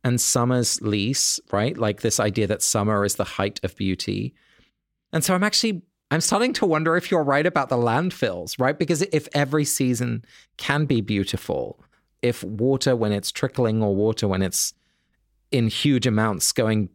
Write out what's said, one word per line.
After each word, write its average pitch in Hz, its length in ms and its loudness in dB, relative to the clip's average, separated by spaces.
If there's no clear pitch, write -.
and 123 180 0
summer's 123 600 0
lease, 107 580 0
right? 104 280 0
Like, 104 240 -2
this 113 180 0
idea 107 260 0
that 101 160 -2
summer 104 440 0
is 98 100 -2
the 98 80 -2
height 101 380 -4
of - 140 -6
beauty. 101 580 -4
And 160 100 0
so 185 100 2
I'm 180 100 0
actually, 208 380 0
I'm 160 100 2
starting 233 340 0
to - 120 0
wonder 160 300 2
if - 140 -2
you're 160 140 2
right 143 220 2
about 147 240 0
the 127 60 2
landfills, 120 840 -2
right? 143 180 2
Because 151 220 0
if 160 320 -2
every 143 320 0
season 120 600 -2
can 147 260 0
be 131 160 2
beautiful, 98 800 -4
if 120 240 -2
water 127 500 0
when 110 180 0
it's 101 200 -2
trickling 113 500 0
or 101 140 2
water 107 320 2
when 95 140 0
it's - 320 -2
in 120 180 2
huge 131 380 2
amounts 110 460 2
going 110 420 2